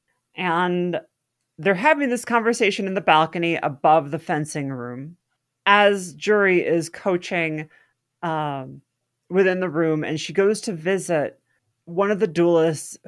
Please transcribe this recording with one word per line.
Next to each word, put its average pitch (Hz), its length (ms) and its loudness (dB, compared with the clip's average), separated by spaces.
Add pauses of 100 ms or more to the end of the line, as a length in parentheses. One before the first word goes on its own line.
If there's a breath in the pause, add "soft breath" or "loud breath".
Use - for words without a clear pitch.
(340)
And 175 680 0 (560)
they're 185 180 0
having 285 360 2
this 240 160 -4
conversation 226 600 0
in 190 60 -4
the 190 80 -2
balcony 165 560 2
above 151 540 2
the 156 80 -6
fencing 151 500 -6
room 131 480 -10 (480)
as 202 480 4
Juri 190 540 2
is 165 240 0
coaching, 165 800 -4 (520 soft breath)
um, 143 600 -6 (480)
within 185 300 2
the 180 100 -2
room, 156 340 0
and 156 160 -6
she - 140 -10
goes 202 260 2
to 214 140 -8
visit 170 640 -2 (460)
one 190 240 0
of 202 100 0
the 220 60 2
duelists 165 800 2